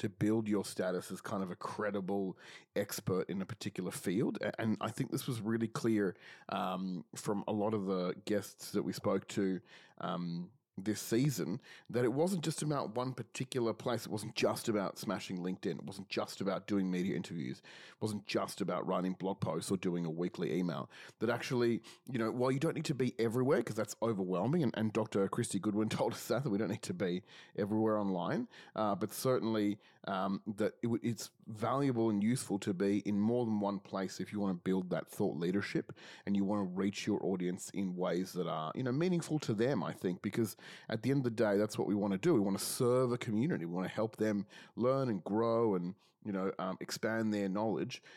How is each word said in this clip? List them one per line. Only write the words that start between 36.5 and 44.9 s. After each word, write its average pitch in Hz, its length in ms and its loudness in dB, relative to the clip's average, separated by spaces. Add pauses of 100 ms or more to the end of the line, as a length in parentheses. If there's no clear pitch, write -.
reach 95 440 -2
your 104 160 2
audience 90 520 0
in 92 200 0
ways 90 380 0
that 90 140 0
are, 80 280 -2
you 127 80 -2
know, 127 100 0
meaningful 165 460 2
to 135 140 -2
them, 110 320 2
I 78 80 -4
think, 92 300 -2
because 107 340 0 (320)
at 110 140 -4
the 123 80 2
end 139 80 4
of 131 60 2
the 120 60 0
day, 107 260 4
that's 107 220 2
what 117 100 0
we 101 60 2
wanna 101 240 2
do. 165 160 4
We 110 60 6
wanna 98 180 2
serve 123 540 2
a 123 60 0
community. 123 460 0
We 85 100 -4
wanna 90 140 0
help 110 280 -2
them 104 300 2 (300)
learn 127 320 4